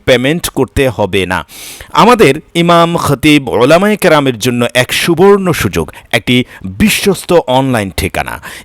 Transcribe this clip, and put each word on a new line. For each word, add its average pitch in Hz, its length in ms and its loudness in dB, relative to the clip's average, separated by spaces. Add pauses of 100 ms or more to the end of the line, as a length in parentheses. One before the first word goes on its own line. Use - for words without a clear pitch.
পেমেন্ট 135 440 0
করতে 135 400 -2
হবে 98 360 -2
না। 87 200 -4 (480)
আমাদের 180 480 4 (120)
ইমাম, 170 440 2
খতিব, 147 520 0
ওলামায়ে 160 480 2
কেরামের 143 420 0
জন্য 120 340 -2
এক 123 200 0
সুবর্ণ 185 580 2
সুযোগ, 82 400 -4 (200)
একটি 123 320 0 (220)
বিশ্বস্ত 180 680 -2 (140)
অনলাইন 127 500 -2
ঠিকানা, 65 440 -6 (240)